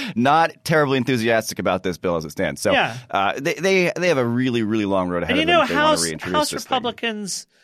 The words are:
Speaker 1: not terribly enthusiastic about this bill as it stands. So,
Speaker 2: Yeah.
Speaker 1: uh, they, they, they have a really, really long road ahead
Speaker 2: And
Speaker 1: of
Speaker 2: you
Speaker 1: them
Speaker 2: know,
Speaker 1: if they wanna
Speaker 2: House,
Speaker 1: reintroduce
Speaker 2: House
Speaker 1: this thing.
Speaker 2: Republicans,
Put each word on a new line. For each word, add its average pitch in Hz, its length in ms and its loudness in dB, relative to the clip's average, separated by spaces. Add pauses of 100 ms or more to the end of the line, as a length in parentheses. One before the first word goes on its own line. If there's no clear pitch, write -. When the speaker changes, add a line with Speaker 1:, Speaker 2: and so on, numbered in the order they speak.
(160)
Speaker 1:
not 135 480 2
terribly 147 360 2
enthusiastic 117 580 0
about 92 240 0
this 90 160 -4
bill 87 200 -2
as 80 80 -4
it 78 40 -10
stands. 76 320 -6
So, 104 120 2
Speaker 2:
Yeah. 156 220 0 (140)
Speaker 1:
uh, 98 320 0
they, 151 140 -2
they, 180 400 2
they 175 140 0
have 147 100 2
a 123 60 2
really, 120 360 0
really 107 240 0
long 95 240 0
road 87 140 0
ahead 90 160 0
Speaker 2:
And - 0 -
Speaker 1:
of - 20 2
Speaker 2:
you 320 60 0
Speaker 1:
them 349 80 4
Speaker 2:
know, 320 80 4
Speaker 1:
if 254 60 -2
they - 60 -2
wanna 302 120 2
Speaker 2:
House, 294 180 2
Speaker 1:
reintroduce 160 320 -6
Speaker 2:
House - 140 0
Speaker 1:
this 247 140 -8
thing. - 100 -4
Speaker 2:
Republicans, 220 720 -6 (160)